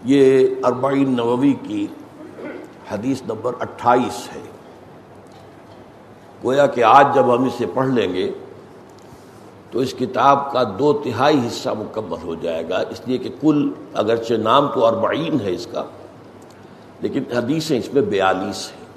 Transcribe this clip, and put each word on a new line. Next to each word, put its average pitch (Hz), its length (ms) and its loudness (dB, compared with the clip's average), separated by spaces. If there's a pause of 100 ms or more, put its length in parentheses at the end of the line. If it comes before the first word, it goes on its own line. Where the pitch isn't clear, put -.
یہ 131 440 6 (160)
اربعین 135 520 0
نووی 123 460 2
کی 104 240 -6 (1040)
حدیث 127 300 -4
نمبر 110 380 -6
اٹھائیس - 760 0
ہے۔ 73 40 -14 (2000)
گویا 139 220 4
کہ 120 180 0
آج 135 300 10
جب 123 200 4
ہم 127 100 2
اسے 120 220 -2
پڑھ 131 200 -2
لیں 104 280 0
گے 98 180 -2 (1400)
تو - 80 -4
اس 127 200 -2
کتاب 131 540 2
کا 127 100 0 (160)
دو 147 140 2
تہائی 139 540 0
حصہ - 220 -6
مکمل 107 560 -6
ہو 82 100 -6
جائے 82 340 -6
گا، 90 80 -4
اس 113 300 -6
لیے 127 120 -2
کہ 117 100 -8 (120)
کل 147 320 2 (220)
اگرچہ 113 400 0
نام 113 340 2
تو 120 180 0
اربعین 113 540 0
ہے 98 120 -4
اس 87 200 -8
کا، - 120 -6 (1160)
لیکن 113 220 -4 (140)
حدیثیں 139 420 -2
اس 101 160 -6
میں 143 80 4
بیالیس 95 680 -2
ہیں - 140 -20 (120)